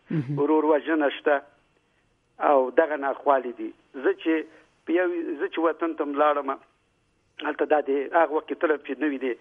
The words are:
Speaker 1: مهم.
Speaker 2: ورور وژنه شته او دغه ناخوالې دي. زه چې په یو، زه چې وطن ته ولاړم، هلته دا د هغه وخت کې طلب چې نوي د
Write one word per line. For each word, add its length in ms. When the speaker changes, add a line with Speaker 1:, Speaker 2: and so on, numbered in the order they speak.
Speaker 1:
مهم. 280
Speaker 2:
ورور 260
وژنه 440
شته 340
او 300
دغه 260
ناخوالې 640
دي. 120
زه 180
چې 320
په 60
یو، 140
زه 100
چې 100
وطن 360
ته 100
ولاړم، 460
هلته 180
دا 160
د 100
هغه 420
وخت 200
کې 20
طلب 320
چې 140
نوي 180
د 60